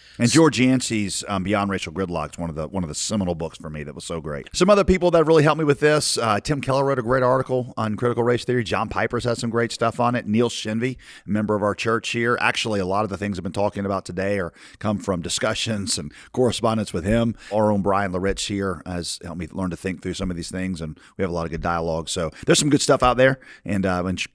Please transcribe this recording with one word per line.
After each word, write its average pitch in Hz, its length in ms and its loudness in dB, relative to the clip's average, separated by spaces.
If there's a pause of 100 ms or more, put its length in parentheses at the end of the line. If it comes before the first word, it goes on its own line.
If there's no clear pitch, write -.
(200)
And 120 100 4
George 143 300 6
Yancey's, 120 680 0
um, 98 140 -2
Beyond 101 300 0
Racial 92 200 -6
Gridlock 85 420 -4
is - 40 -20
one 85 140 -6
of 73 40 -10
the, 78 120 -6
one 95 160 -4
of 78 60 -6
the 73 60 -8
seminal 95 380 -2
books 80 240 -8
for 80 140 -14
me 78 100 -8
that 73 140 -12
was 82 80 -14
so 82 180 -8
great. 73 320 -8
Some 180 160 4
other 202 140 8
people 180 260 4
that 165 80 6
have 156 100 6
really 160 140 8
helped 151 160 6
me 160 80 0
with 139 140 4
this, 151 400 2
uh, 110 220 2
Tim 147 200 -2
Keller 135 240 2
wrote 135 140 0
a 123 40 0
great 127 200 2
article 127 520 0
on 110 200 -2
critical 120 280 0
race 120 220 0
theory. 123 180 0
John 104 240 -2
Piper's 113 360 -2
had 117 160 -2
some 120 100 -4
great 117 220 0
stuff - 280 -2
on 120 140 2
it. 123 140 -4
Neil 113 220 4
Shenvi, 113 480 -4 (280)
a - 40 -8
member 107 260 0
of 98 80 0
our 101 100 2
church 113 380 -2
here. 120 280 0
Actually, 110 400 -2
a 92 60 0
lot 95 180 0
of 107 60 -4
the 95 80 -6
things 101 220 -4
I've 87 40 -6
been 92 80 -6
talking 101 320 -2
about 98 220 -4
today 95 340 -2
are 85 140 -6 (240)
come 104 220 -2
from 90 240 -2
discussions 110 760 -4
and 73 160 -10 (180)
correspondence 113 520 0 (100)
with 87 120 -2
him. 117 280 2 (160)
Our 107 220 4
own 101 100 2
Brian 98 300 0
Laritz 92 360 -2
here 98 380 -4
has 87 380 -8
helped 85 160 -10
me 85 120 -6
learn 92 180 -4
to 85 80 -6
think 92 240 -6
through 90 140 -6
some 92 140 -4
of 90 60 -4
these 85 160 -8
things, 92 300 -6
and 78 180 -10 (160)
we - 60 -4
have 92 100 -2
a - 20 -6
lot 85 120 -2
of 78 60 -6
good 82 100 -6
dialogue. 82 480 -2
So 82 200 -4 (160)
there's - 140 4
some 147 100 2
good 139 120 4
stuff 139 200 4
out 123 140 4
there, 131 240 4 (240)
and, 95 220 -2
uh, 90 180 0
I 92 60 -4
en-, 90 80 -4 (180)